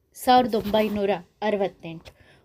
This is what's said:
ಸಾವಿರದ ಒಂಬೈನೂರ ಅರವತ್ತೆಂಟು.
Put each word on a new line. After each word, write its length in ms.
ಸಾವಿರದ 420
ಒಂಬೈನೂರ 540
ಅರವತ್ತೆಂಟು. 760